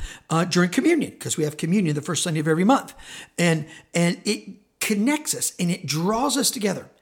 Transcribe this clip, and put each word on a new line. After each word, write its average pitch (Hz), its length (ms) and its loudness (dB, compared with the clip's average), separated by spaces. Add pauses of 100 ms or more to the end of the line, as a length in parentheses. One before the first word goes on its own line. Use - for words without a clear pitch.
(300)
uh, 165 140 2
during 180 260 2
communion, 285 480 2
'cause - 180 -6
we 156 60 0
have 151 140 -2
communion 170 400 0
the 143 40 -2
first 151 220 -4
Sunday 160 160 -2
of 156 80 -2
every 165 180 2
month. 254 300 2 (420)
And, 165 300 2 (260)
and 170 320 2
it - 220 -4 (320)
connects 262 560 0
us - 240 -4
and 180 100 0
it 175 160 -2
draws 208 520 0
us 262 140 2
together. 202 380 -4 (140)